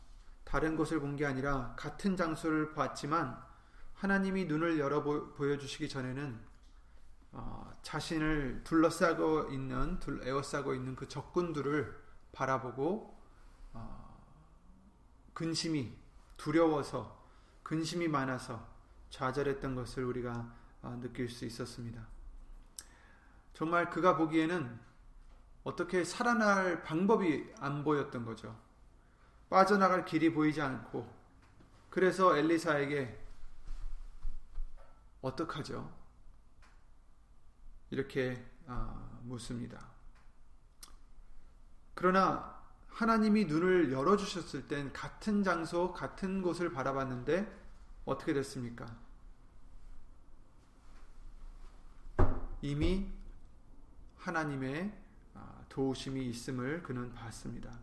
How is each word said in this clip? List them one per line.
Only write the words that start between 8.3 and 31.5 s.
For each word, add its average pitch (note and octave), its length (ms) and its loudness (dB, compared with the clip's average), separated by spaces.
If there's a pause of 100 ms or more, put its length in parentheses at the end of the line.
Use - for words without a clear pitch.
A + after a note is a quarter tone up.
둘러싸고 D#3+ 880 4
있는, C3+ 500 0
둘-, C3+ 220 -4
에워싸고 C3+ 520 -2
있는 B2+ 200 -4
그 C3 140 -10
적군들을 D3 880 -2 (340)
바라보고, C3 840 -2 (540)
어, A2 500 -12 (1120)
근심이, D#3+ 640 -2 (400)
두려워서, D3+ 880 2 (380)
근심이 E3 460 0
많아서 C3 600 -2 (400)
좌절했던 C3+ 680 0
것을 B2+ 300 -4
우리가, A#2+ 500 -4 (280)
어, B2 180 -8
느낄 B2 300 -4
수 B2 160 -8
있었습니다. A#2 600 -8 (1500)
정말 E3+ 340 2
그가 E3 300 4
보기에는 D#3+ 600 2 (840)
어떻게 F3 400 0
살아날 G3 800 4
방법이 F3+ 800 4
안 C#3+ 220 -4
보였던 C#3 440 2
거죠. A2+ 340 -10 (880)
빠져나갈 F#3+ 560 8
길이 D#3+ 300 4
보이지 D3+ 260 4
않고, B2+ 500 -4 (800)